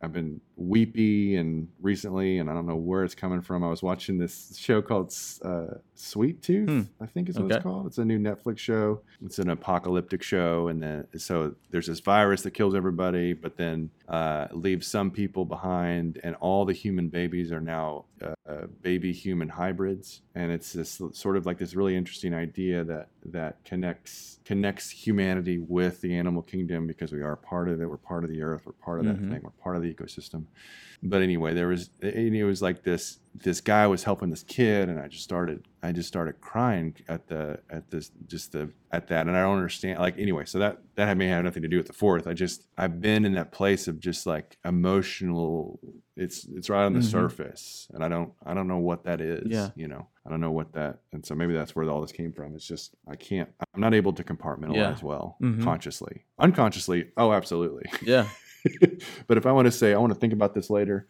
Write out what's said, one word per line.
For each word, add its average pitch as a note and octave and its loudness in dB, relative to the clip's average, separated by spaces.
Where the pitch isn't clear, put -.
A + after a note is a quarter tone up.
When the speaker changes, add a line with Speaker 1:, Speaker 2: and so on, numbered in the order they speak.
Speaker 1:
I've E2 -8
been D#2+ -6
weepy G#2 4
and D#2+ 0
recently, F#2+ 0
and D#2+ 0
I D#2 -4
don't E2+ -2
know E2 -2
where F#2 0
it's F2 -2
coming F#2 -2
from. F2 -2
I E2+ 0
was E2 -4
watching F#2 -2
this - -6
show G#2+ 4
called, G2+ 0
uh, E2+ -4
Sweet C3 -2
Tooth, G3 2
Speaker 2:
Hmm. C#3 2
Speaker 1:
I A2 -10
think F3 -4
is F3+ -6
what G2 0
it's G#2 2
Speaker 2:
Okay. - -2
Speaker 1:
called. F#2+ -6
It's - -12
a A#2 0
new A2 2
Netflix G#2 -2
show. G#2+ 0
It's - -10
an F2+ 0
apocalyptic F2 0
show. E2+ 2
And D#2+ -4
then, D2+ -6
so D#2+ -2
there's E2+ -2
this E2 -6
virus G2+ 6
that F#2+ -6
kills G2 2
everybody, F2+ 0
but D#2+ -10
then, E2 -4
uh, D#2+ -2
leaves F2 -2
some G2 0
people F#2+ -2
behind, F2 -2
and E2+ -6
all F#2+ 2
the F#2+ 2
human F2+ -2
babies F2 -2
are E2 -4
now, D#2+ -6
uh, D#2+ -8
uh, D2+ -10
baby F2+ 0
human F2 -4
hybrids. F#2 -4
And F2 -4
it's E2+ -6
this E2+ -8
l-, E2+ -8
sort G2 -2
of, F2+ 0
like, F2+ -2
this F2+ -8
really F#2+ 2
interesting F2+ -4
idea E2+ -2
that, D#2+ -8
that D#2+ -8
connects, - -8
connects G2+ 0
humanity F#2 0
with F2 0
the F2 -2
animal F2 0
kingdom, E2+ -4
because D#2+ -6
we D2 -6
are D2+ -4
part F2 -4
of E2 0
it. E2 -2
We're D#2 -8
part E2+ -6
of E2 -4
the D#2+ -6
earth. D#2 -4
We're D#2 -14
part E2+ -6
of E2+ 0
that G#2+ 2
Speaker 2:
Mm-hmm. G2 -4
Speaker 1:
thing. - -6
We're - -14
part - -6
of E2+ -2
the E2+ -2
ecosystem. - -12
But F#2+ 2
anyway, E2 2
there F2 2
was, F2+ 0
and G#2+ 0
it G#2+ 2
was G2 2
like F#2 0
this, - -2
this F2 -2
guy G#2+ 6
was F#2 2
helping G2 0
this D#2 -6
kid, G#2 4
and E2 -4
I C#2+ -10
just - -14
started, F2 -4
I F2 -4
just E2+ -4
started E2 -4
crying G2+ 0
at E2 -8
the, D#2 -6
at D#2+ -12
this, D#2 -8
just - -10
the, D2+ -6
at E2+ -2
that. D#2+ 2
And F2 2
I F#2 4
don't G2 4
understand, F#2 -4
like, F2+ 0
anyway, F2+ 0
so - -4
that, G#2 0
that G#2 2
had, G2 4
may F#2 4
have F2 2
nothing F2 -2
to E2 -2
do E2+ 4
with E2+ 0
the - -16
fourth. F2 4
I E2+ -2
just, F2 -4
I've F2 -2
been G#2+ 4
in G2 4
that E2+ -2
place G2 2
of D#2+ -4
just, F2 -4
like, D#2 -4
emotional, F2 0
it's, - -8
it's F2+ -8
right G2+ 6
on G2 4
the B2 4
Speaker 2:
Mm-hmm. A#2+ 4
Speaker 1:
surface, - -2
and D#2+ -4
I D#2+ 0
don't, E2+ -2
I D2+ -6
don't F#2+ -2
know F2+ 0
what F2 0
that F2 -2
is, E2 -4
Speaker 2:
Yeah. G#2 0
Speaker 1:
you D#2+ -10
know, C#2 -12
I - -10
don't D#2+ -2
know E2 0
what D#2+ -2
that, D2+ -4
and D#2 -10
so - -8
maybe E2+ 0
that's D#2+ -2
where D#2+ 0
all D2+ 0
this D#2 -8
came E2 -8
from. D2+ -12
It's D#2 -16
just, - -12
I D2 -14
can't, - -6
I'm G2 -2
not A2+ 6
able G2 6
to E2+ -6
compartmentalize D#2 -4
Speaker 2:
Yeah. G2 2
Speaker 1:
well, D2 -6
Speaker 2:
Mm-hmm. A2+ 0
Speaker 1:
consciously. - -4
Unconsciously, G#2 4
oh, A2+ 6
absolutely. E2+ 0
Speaker 2:
Yeah. A#2 6
Speaker 1:
<laughs> - -18
But A2+ 6
if B2+ 4
I C3 8
wanna B2+ 8
say, A2+ 6
"I G#2 6
wanna A2+ 4
think A2 2
about G#2 4
this G2 -2
later," G2+ 2